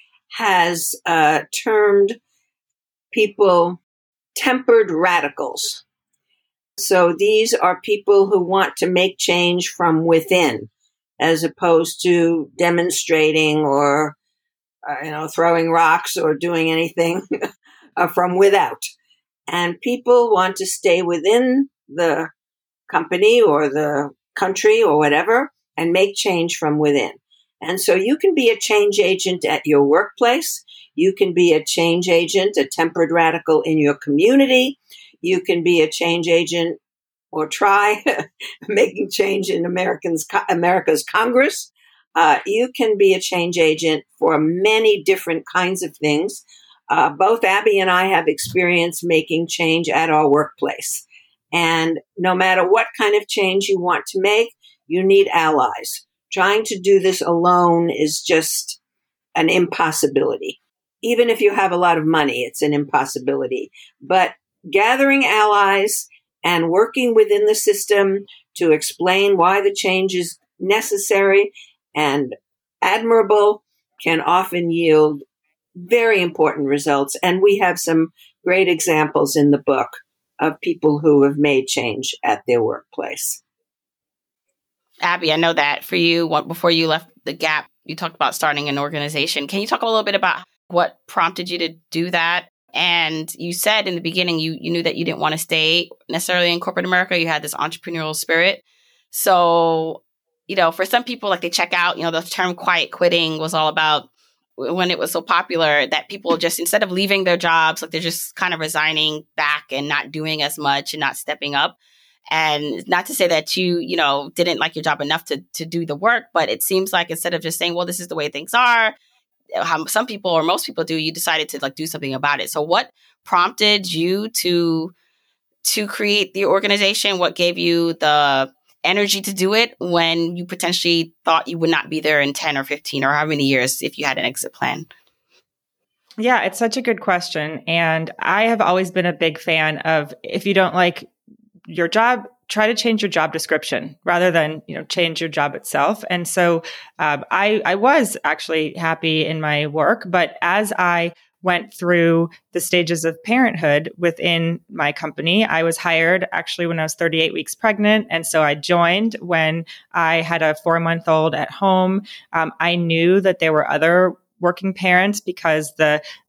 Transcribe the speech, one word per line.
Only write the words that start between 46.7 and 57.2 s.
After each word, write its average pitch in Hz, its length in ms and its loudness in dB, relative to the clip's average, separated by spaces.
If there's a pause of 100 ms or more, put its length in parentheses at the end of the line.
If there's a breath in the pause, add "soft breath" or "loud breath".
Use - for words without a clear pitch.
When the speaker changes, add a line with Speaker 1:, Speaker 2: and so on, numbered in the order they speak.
Speaker 1:
Uh, 147 200 2
both 196 340 2
Abby 202 340 2
and 190 120 2
I 185 160 2
have 170 200 0
experience 175 800 0
making 165 440 0
change 160 400 0
at 160 220 0
our 156 180 4
workplace. - 800 -2 (460 soft breath)
And 165 480 0 (180)
no 185 160 2
matter 185 340 2
what 214 200 2 (100)
kind 208 160 2
of 208 140 0
change 196 400 0
you 190 120 0
want 175 280 -2
to 190 120 -6
make, 214 320 2 (360 soft breath)
you 180 140 -2
need 196 300 6
allies. 147 720 0 (240)
Trying 202 340 0
to 208 140 -6
do 196 200 4
this 185 240 0